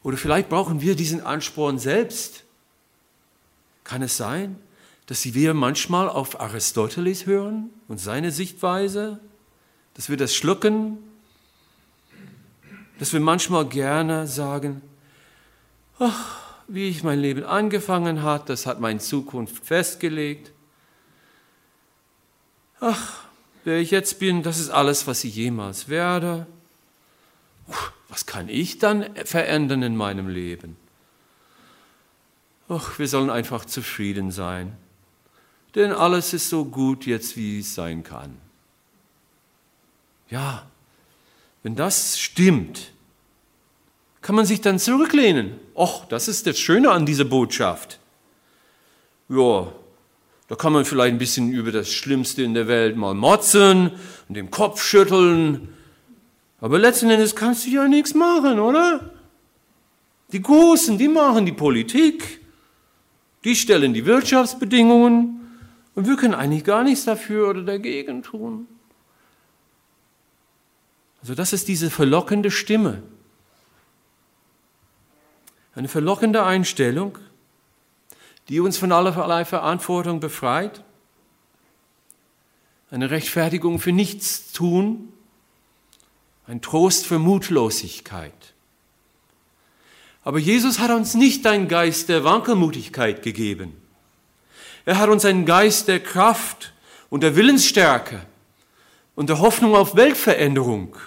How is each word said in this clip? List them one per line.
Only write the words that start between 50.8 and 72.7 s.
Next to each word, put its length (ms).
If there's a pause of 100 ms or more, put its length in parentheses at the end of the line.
vielleicht 300
ein 40
bisschen 320
über 220
das 180
Schlimmste 520
in 100
der 160
Welt 280
mal 180
motzen 800 (360)
und 60
den 160
Kopf 320
schütteln. 920 (840)
Aber 180
letzten 300
Endes 260
kannst 300
du 60
ja 180
nichts 240
machen, 460
oder? 560 (1160)
Die 100
Großen, 560
die 100
machen 380
die 60
Politik, 920 (1000)
die 120
stellen 380
die 100
Wirtschaftsbedingungen 1400 (540)
und 120
wir 100
können 180
eigentlich 300
gar 200
nichts 220
dafür 420
oder 140
dagegen 600
tun. 440 (2500)
Also 140
das 180
ist 140
diese 240
verlockende 600
Stimme. 520 (2750)